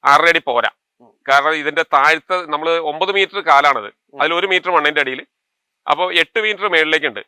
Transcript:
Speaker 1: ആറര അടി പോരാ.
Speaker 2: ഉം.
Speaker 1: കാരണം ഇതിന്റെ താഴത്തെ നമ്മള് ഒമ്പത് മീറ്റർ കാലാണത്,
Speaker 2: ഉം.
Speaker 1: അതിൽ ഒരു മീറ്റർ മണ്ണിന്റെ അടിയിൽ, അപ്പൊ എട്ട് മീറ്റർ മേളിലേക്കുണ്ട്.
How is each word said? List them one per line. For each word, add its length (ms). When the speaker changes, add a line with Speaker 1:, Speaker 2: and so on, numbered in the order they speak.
Speaker 1:
ആറര 240
അടി 180
പോരാ. 240
Speaker 2:
ഉം. 80
Speaker 1:
കാരണം 260
ഇതിന്റെ 280
താഴത്തെ 640
നമ്മള് 240
ഒമ്പത് 420
മീറ്റർ 280
കാലാണത്, 520
Speaker 2:
ഉം. 80
Speaker 1:
അതിൽ 120
ഒരു 120
മീറ്റർ 240
മണ്ണിന്റെ 300
അടിയിൽ, 260
അപ്പൊ 220
എട്ട് 280
മീറ്റർ 280
മേളിലേക്കുണ്ട്. 600